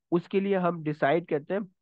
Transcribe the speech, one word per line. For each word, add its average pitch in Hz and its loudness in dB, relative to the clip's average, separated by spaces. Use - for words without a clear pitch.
उसके 175 0
लिए 196 0
हम 175 0
decide 151 0
करते 156 -4
हैं 208 -2